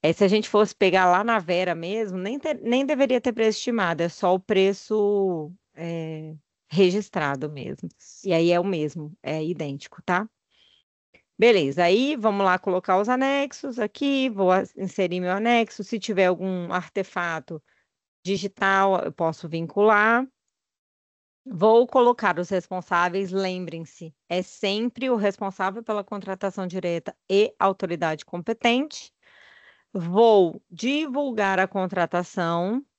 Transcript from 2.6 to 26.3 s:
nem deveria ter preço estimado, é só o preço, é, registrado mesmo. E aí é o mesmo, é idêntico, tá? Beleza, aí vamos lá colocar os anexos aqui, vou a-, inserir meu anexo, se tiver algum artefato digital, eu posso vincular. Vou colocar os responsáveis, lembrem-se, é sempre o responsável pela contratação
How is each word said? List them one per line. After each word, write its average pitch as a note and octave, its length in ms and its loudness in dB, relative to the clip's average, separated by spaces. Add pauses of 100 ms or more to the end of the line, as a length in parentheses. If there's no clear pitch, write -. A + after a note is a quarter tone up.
nem B3 220 0
deveria C4 380 0
ter B3 100 -2
preço A3 280 0
estimado, F#3 420 -2
é E3+ 80 0
só F3+ 240 0
o F#3+ 60 0
preço, G3 1120 0 (240)
é, D#3+ 600 -10 (320)
registrado E3 800 0
mesmo. C#3+ 420 -12 (340)
E F#3+ 100 -2
aí E3+ 180 4
é F3 80 4
o F3+ 40 -2
mesmo, D3+ 580 -6
é D#3 220 -6
idêntico, D3 580 -8
tá? F#3+ 260 0 (1080)
Beleza, F3 460 4
aí B3 320 4
vamos G#3 280 0
lá F#3 140 4
colocar F#3 400 0
os G#3 100 0
anexos C4+ 720 -2
aqui, C4+ 520 -2
vou G3 220 2
a-, F#3+ 120 4 (120)
inserir F3+ 440 -4
meu F3+ 120 -2
anexo, A3+ 520 0
se A3+ 160 -6
tiver F#3+ 260 2
algum F3+ 480 -2
artefato F3 880 -6 (640)
digital, G3 800 0
eu - 80 -6
posso D#3+ 360 -4
vincular. G#3 800 2 (1200)
Vou A3 380 4
colocar A#3+ 540 2
os F3+ 100 -6
responsáveis, F3+ 840 -2
lembrem-se, F3+ 800 -8 (160)
é F3+ 140 -2
sempre A3+ 680 -4
o A#3+ 40 2
responsável G3 680 -4
pela G#3 200 -4
contratação F#3+ 640 -8